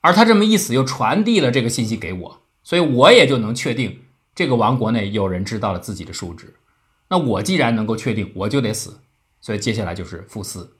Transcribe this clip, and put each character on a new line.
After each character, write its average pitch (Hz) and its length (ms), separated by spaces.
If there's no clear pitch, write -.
而 175 120
他 214 120
这 226 100
么 208 120
一 214 100
死， - 160
又 131 100
传 131 400
递 214 160
了 131 120
这 131 100
个 117 80
信 117 160
息 110 140
给 85 160
我， 87 260
所 170 160
以 - 20
我 147 320
也 208 140
就 131 120
能 110 160
确 120 200
定 120 280
这 170 140
个 127 80
王 117 220
国 110 120
内 104 200
有 101 180
人 92 160
知 110 140
道 101 140
了 87 60
自 101 160
己 87 100
的 87 80
数 87 200
值。 - 220
那 185 100
我 113 240
既 185 140
然 117 200
能 110 100
够 110 100
确 110 180
定， 101 200
我 95 140
就 135 120
得 110 120
死， - 280
所 110 140
以 104 40
接 110 140
下 107 120
来 87 100
就 92 100
是 85 240
负 107 140
四。 - 380